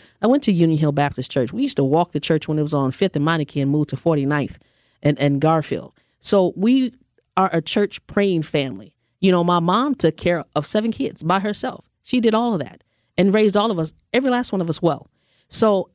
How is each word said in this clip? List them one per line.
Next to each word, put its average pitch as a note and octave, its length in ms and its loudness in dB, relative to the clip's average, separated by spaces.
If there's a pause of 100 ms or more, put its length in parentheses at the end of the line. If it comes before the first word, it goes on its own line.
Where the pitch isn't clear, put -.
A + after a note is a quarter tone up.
(220)
I G3+ 40 2
went C4+ 180 4
to G#3+ 80 2
Union E3 260 4
Hill D3+ 140 2
Baptist C#3+ 380 -2
Church. B2+ 220 -2
We A#2 100 -4
used C#3 140 -2
to D3 80 2
walk D#3+ 280 0
the D3+ 80 -4
church D#3 280 -2
when D3+ 100 -2
it D3+ 40 0
was D3 100 -4
on C3+ 200 0
Fifth F#3+ 240 -2
and C#3+ 100 0
Meineke D#3 340 -2
and C#3 100 0
moved D3 200 0
to C#3 60 -6
forty-ninth D3 640 0 (440)
and, - 160 2
and C#3+ 220 0
Garfield. D#3 520 -2 (280)
So F#3+ 360 2
we B3 380 2 (420)
are F#3 160 2
a E3 80 0
church - 460 -4
praying F#3+ 380 0
family. B2 500 -6 (260)
You F#3 120 4
know, F3 120 2
my F3 160 2
mom A3+ 360 0
took D#3+ 200 0
care F3 280 -2 (100)
of D3 100 -2
seven A3 280 -2
kids - 300 -8
by F3 180 0
herself. G#3 440 -6 (180)
She - 180 -2
did A3 140 2
all A#3 200 0
of E3+ 60 -2
that - 220 -12 (360)
and F#3 160 4
raised G#3+ 220 4
all G#3+ 140 2
of F#3 80 -2
us, D#3+ 140 -4 (220)
every C4 160 2
last B3 200 -2
one F#3+ 120 -2
of E3 80 -4
us D#3 100 -4
well. D#3+ 300 -2 (400)
So G#3 440 2